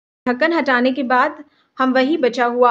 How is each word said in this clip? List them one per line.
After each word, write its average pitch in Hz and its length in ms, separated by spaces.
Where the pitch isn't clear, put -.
ढक्कन 254 260
हटाने 262 400
के 277 120
बाद 254 380
हम 262 140
वही 262 240
बचा 247 300
हुआ 240 240